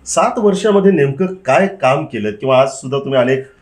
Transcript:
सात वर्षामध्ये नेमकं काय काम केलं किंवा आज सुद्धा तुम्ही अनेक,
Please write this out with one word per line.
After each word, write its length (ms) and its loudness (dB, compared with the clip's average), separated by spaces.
सात 340 0
वर्षामध्ये 520 2
नेमकं 340 0
काय 420 0
काम 380 -2
केलं 260 -6
किंवा 300 2
आज 80 2
सुद्धा 300 -6
तुम्ही 200 -2
अनेक, 240 0